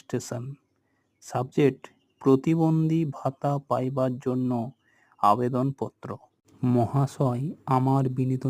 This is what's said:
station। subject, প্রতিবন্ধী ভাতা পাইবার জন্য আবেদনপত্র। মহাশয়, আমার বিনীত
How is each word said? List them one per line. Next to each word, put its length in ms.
station। 440
subject, 520
প্রতিবন্ধী 760
ভাতা 360
পাইবার 420
জন্য 260
আবেদনপত্র। 760
মহাশয়, 680
আমার 280
বিনীত 340